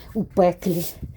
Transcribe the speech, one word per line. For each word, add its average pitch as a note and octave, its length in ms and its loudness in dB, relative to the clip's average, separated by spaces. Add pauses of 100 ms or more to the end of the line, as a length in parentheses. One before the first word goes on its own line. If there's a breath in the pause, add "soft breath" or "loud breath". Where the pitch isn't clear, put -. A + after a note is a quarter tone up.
(140 loud breath)
у A3 100 -2
пеклі. F3+ 640 2 (300 loud breath)